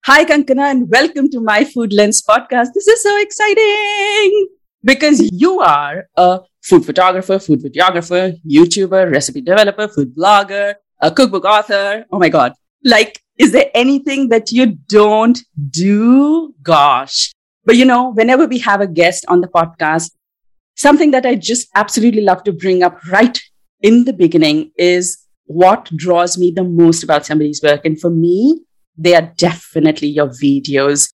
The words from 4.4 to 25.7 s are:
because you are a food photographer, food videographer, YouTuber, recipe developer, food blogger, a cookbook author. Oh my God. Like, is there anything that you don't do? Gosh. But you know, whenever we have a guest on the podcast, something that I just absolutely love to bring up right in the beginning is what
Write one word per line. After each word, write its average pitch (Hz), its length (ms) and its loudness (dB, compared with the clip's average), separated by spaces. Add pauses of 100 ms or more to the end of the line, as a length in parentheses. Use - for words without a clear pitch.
because 269 480 2
you 349 300 0
are 151 560 -2
a 180 240 2 (200)
food - 240 2
photographer, 185 540 0
food 147 240 -2
videographer, 175 840 -2
YouTuber, 175 680 2
recipe 135 260 -4
developer, 202 480 -2
food 139 260 -6
blogger, 202 640 -2 (240)
a 160 100 0
cookbook 190 360 0
author. 208 680 -2
Oh 202 80 -6
my 339 80 4
God. 139 240 0 (320)
Like, 226 380 0 (160)
is - 140 2
there 254 220 2
anything 277 560 -2
that 220 220 -2
you 226 260 0 (100)
don't 214 500 2 (320)
do? 247 920 0
Gosh. 143 720 0 (320)
But 233 100 4
you 247 80 4
know, 254 280 2
whenever 247 340 2
we 240 140 -6
have 202 200 -2
a 202 80 0
guest 170 400 -2
on 180 140 2
the 180 60 -6
podcast, 165 640 -4 (680)
something 294 340 2
that 254 140 0
I 240 100 0
just 220 400 -6
absolutely 214 460 0
love 190 240 0
to 202 80 -4
bring 180 280 -2
up 175 160 -2 (140)
right 226 260 2 (440)
in 233 240 4
the 254 80 -4
beginning 156 640 0
is 180 400 -2 (280)
what 185 520 0